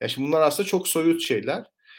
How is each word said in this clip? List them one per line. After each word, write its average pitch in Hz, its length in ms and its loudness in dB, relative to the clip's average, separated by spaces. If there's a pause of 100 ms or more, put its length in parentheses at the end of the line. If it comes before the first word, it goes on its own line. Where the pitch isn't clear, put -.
Ya 117 60 -6
şimdi 135 200 -4
bunlar 156 140 2
aslında 156 280 2
çok 180 180 0
soyut 165 340 2
şeyler. 127 440 -2 (340)